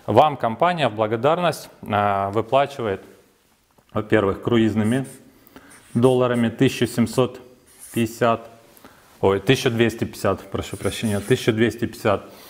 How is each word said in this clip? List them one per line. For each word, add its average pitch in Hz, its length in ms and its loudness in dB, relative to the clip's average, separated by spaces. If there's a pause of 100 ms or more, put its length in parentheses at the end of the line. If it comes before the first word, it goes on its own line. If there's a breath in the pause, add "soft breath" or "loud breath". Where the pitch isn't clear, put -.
вам 135 320 4
компания 143 500 0
в 107 60 -4
благодарность, 123 760 -2 (120)
э, 101 500 0
выплачивает, 113 720 -2 (880)
во-первых, 104 500 0
круизными 113 640 2 (880 loud breath)
долларами 123 540 4
тысяча 123 400 0
семьсот 120 540 0 (520)
пятьдесят, 117 560 -2 (720 loud breath)
ой, 98 180 2
тысяча 135 300 2
двести 113 360 0
пятьдесят, - 440 -2
прошу - 280 -8
прощения, 101 420 -4
тысяча 123 320 0
двести 113 340 0
пятьдесят, - 380 -2 (260 loud breath)